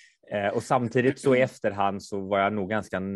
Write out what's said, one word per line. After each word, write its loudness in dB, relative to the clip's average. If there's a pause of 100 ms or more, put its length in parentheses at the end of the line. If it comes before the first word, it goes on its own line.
(320)
Eh, 0
och -2
samtidigt 0
så 4
i 4
efterhand -2
så -8
var 2
jag 2
nog -4
ganska, -4 (180)